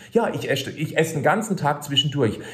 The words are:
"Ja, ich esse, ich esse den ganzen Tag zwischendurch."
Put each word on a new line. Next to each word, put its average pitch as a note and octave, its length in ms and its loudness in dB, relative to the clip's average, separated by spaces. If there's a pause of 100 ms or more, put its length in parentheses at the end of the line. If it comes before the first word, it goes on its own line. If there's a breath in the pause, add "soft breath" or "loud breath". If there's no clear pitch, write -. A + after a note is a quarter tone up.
(120)
"Ja, A3+ 200 4
ich B2+ 180 -6
esse, - 200 -2
ich D3+ 260 -4
esse D#3+ 180 2
den C#3+ 80 -2
ganzen F#3+ 340 2
Tag D3 260 0
zwischendurch." C#3 560 0 (160 loud breath)